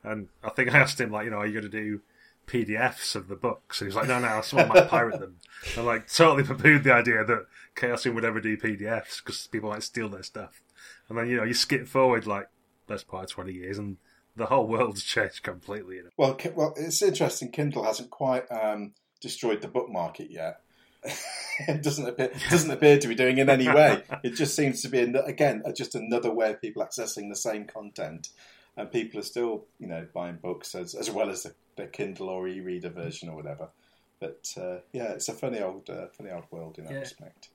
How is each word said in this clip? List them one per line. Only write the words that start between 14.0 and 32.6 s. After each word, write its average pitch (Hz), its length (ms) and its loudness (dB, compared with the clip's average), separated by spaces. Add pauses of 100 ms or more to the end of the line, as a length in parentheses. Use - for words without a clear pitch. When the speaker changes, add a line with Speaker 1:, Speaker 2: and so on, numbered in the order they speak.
Speaker 1:
the 110 100 -4
whole 120 220 2
world's 110 340 0
<laughs> - 0 -
changed - 400 -2
completely, 92 540 -10
you 90 80 -16
know. - 120 -20
Speaker 2:
Well, 135 180 4
Ki-, - 200 -6
well, 156 220 0
it's 160 260 -2
interesting. 151 480 2
Kindle 135 340 -2
hasn't 120 260 -2
quite, 131 420 -2
um, 107 400 -2 (280)
destroyed 113 420 -2
the 90 60 -10
book 127 220 -4
market 82 400 -6
yet. 82 300 -8 (420)
<laughs> - 80 -8 (580)
It 151 140 -2
doesn't 143 240 -2
appear, 127 240 -2 (100)
Speaker 1:
<laughs> - 100 -2
Speaker 2:
doesn't 160 200 6
appear 147 280 10
to 131 100 0
be 113 60 0
doing 127 240 4
in 135 100 6
any 131 180 8
way. 147 360 8 (100)
Speaker 1:
<laughs> - 100 -10
Speaker 2:
It 123 140 -2
just 147 180 0
seems 135 280 2
to - 60 -6
be, 127 120 2
an-, 120 160 2
again, 135 480 2
uh, 101 80 -6
just - 220 -8
another 117 360 -2
way 110 200 2
of 104 100 -8
people 107 240 -6
accessing 107 460 -8
the 101 40 -10
same 107 300 -6
content. - 640 -12 (480)
And 107 160 -10
people 110 280 -4
are - 20 -10
still, 117 420 -4 (140)
you - 80 -14
know, 82 260 -10
buying 87 240 -8
books - 380 -10
as, 87 200 -10
as 110 160 -6
well 104 200 -2
as 90 140 -10
the, - 100 -16 (220)
the - 100 -12
Kindle 104 420 -8
or 185 180 -6
e-reader 90 440 -8